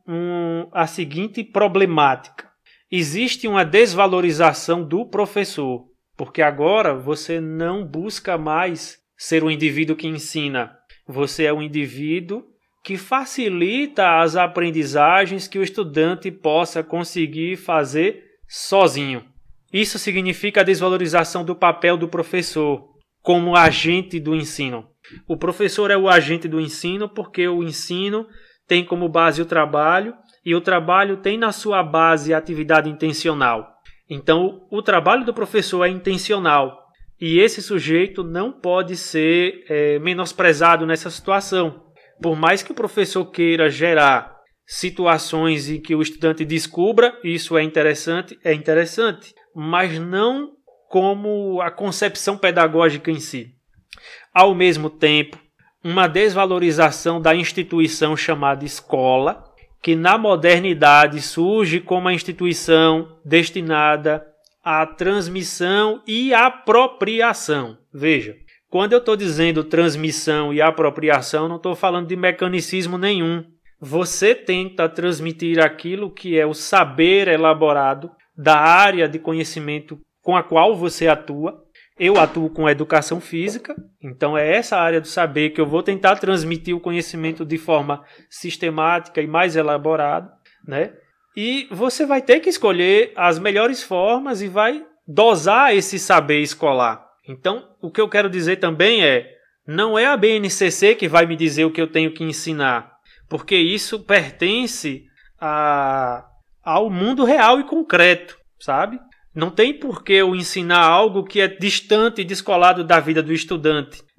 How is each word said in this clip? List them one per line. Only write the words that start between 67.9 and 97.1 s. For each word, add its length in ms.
Veja, 440
quando 240
eu 80
tô 160
dizendo 480
transmissão 880
e 80
apropriação, 880
não 100
tô 160
falando 320
de 80
mecanicismo 840
nenhum. 460
Você 540
tenta 540
transmitir 680
aquilo 540
que 260
é 60
o 80
saber 760
elaborado 840
da 220
área 500
de 100
conhecimento 800
com 140
a 60
qual 340
você 320
atua. 560
Eu 200
atuo 300
com 200
educação 520
física, 540
então 340
é 180
essa 240
área 240
do 40
saber 440
que 100
eu 60
vou 160
tentar 340
transmitir 580
o 60
conhecimento 640
de 140
forma 440
sistemática 920
e 60
mais 280
elaborada, 760
né? 280
E 340
você 360
vai 160
ter 180
que 80
escolher 640
as 240
melhores 440
formas 580
e 80
vai 340
dosar 680
esse 240
saber 420
escolar. 640